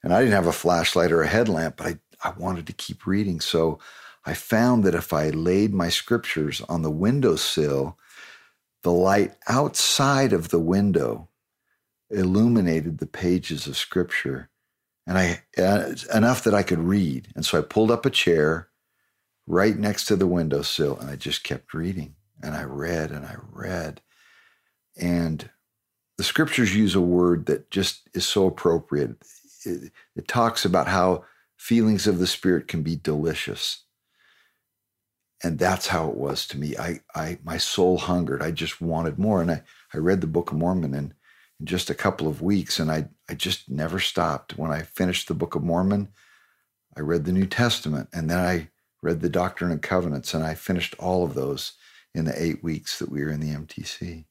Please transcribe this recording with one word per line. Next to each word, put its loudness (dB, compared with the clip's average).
And 2
I 6
didn't 6
have 4
a 4
flashlight 2
or 4
a 2
headlamp, 2
but -6
I, -6
I -6
wanted -6
to -12
keep -12
reading. 0
So 0
I -4
found 2
that 4
if -2
I 2
laid 2
my 0
scriptures -2
on -2
the 0
windowsill, 0
the 2
light 4
outside 2
of 0
the 2
window 2
illuminated 2
the -6
pages -2
of -8
scripture, -4
and 0
I, 0
uh, 2
enough 4
that 4
I 4
could 0
read. 0
And -6
so 2
I 4
pulled 2
up 0
a 4
chair 2
right 2
next -2
to 4
the 2
windowsill, 0
and -10
I -10
just -6
kept -8
reading, -6
and -8
I -8
read, -4
and -10
I -12
read. -6
And -2
the -4
scriptures 2
use 4
a 6
word 4
that -2
just -2
is -2
so 2
appropriate. 0
It, -8
it -10
talks 2
about 2
how 2
feelings 2
of 2
the 2
Spirit 0
can -4
be -2
delicious. -4
And -2
that's 0
how -2
it -4
was -6
to -10
me. -6
I, -6
I, -6
my -6
soul 2
hungered. -2
I -2
just -6
wanted -2
more. 2
And 0
I, -4
I -6
read 2
the -2
Book -2
of -4
Mormon 0
in, -6
in -10
just -4
a -2
couple -2
of -4
weeks, 0
and 0
I, -2
I -10
just -6
never -4
stopped. -2
When -4
I -4
finished -2
the -2
Book -4
of -2
Mormon, 0
I -10
read 0
the 0
New 2
Testament, -2
and -4
then 0
I -2
read -2
the 0
Doctrine -2
and -4
Covenants, -2
and -2
I -4
finished -4
all 0
of -6
those -6
in -2
the -4
eight -2
weeks -6
that -8
we -6
were -4
in -6
the -6
M -8
T -14
C. -12